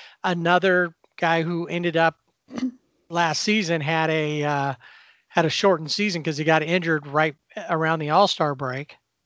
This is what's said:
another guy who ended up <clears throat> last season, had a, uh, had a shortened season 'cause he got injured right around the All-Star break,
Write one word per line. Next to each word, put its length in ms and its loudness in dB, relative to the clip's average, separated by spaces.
another 720 2
guy 260 0
who 260 -4
ended 280 -4
up 200 2
<clears throat> 120 -10
last 340 0
season, 380 0
had 300 0
a, 340 -2
uh, 300 -2
had 180 2
a 40 2
shortened 400 0
season 320 -4
'cause 140 -4
he 80 -4
got 180 4
injured 440 -2
right 280 0
around 280 0
the 120 -4
All-Star 440 2
break, 420 -8